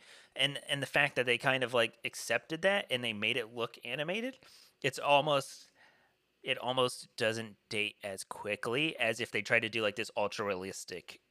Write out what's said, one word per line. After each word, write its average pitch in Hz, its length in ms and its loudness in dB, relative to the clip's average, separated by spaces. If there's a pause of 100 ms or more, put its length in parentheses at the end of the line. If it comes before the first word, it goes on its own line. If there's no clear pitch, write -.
(340)
And, 139 240 0 (100)
and 139 140 -2
the 127 40 -2
fact 143 280 4
that 123 120 2
they 120 120 4
kind 131 240 2
of, 120 100 -2
like, 117 320 4
accepted 131 580 -4
that 202 280 2
and 123 140 0
they 117 80 -2
made 107 240 0
it 117 180 -4
look 117 300 -4
animated, 175 540 -6 (440)
it's - 160 0
almost, 143 720 2 (720)
it 131 160 -2
almost 127 580 0
doesn't 113 400 0 (120)
date 107 340 -2
as 98 220 -6
quickly 123 720 -2
as 117 220 2
if 113 100 -4
they 107 120 -2
tried 117 200 4
to 110 60 0
do, 113 140 -2
like, 104 140 2
this 110 200 -6
ultra 104 300 0
realistic 92 760 -6 (100)